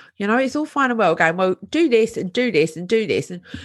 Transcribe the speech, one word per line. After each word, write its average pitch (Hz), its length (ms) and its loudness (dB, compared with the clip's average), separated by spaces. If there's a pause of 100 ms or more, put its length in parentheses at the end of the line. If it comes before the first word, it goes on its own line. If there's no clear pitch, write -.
(180)
You 202 80 -6
know, 220 120 0
it's 262 180 -2
all 302 100 -2
fine 269 240 -2
and 233 80 -2
well 180 160 4
going, 170 240 2
"Well, 185 200 0 (120)
do 320 200 2
this 220 280 2
and 180 160 -6
do 247 180 0
this 160 240 2
and 180 140 -8
do 220 160 2
this." 127 240 -2
And 175 160 -14 (200)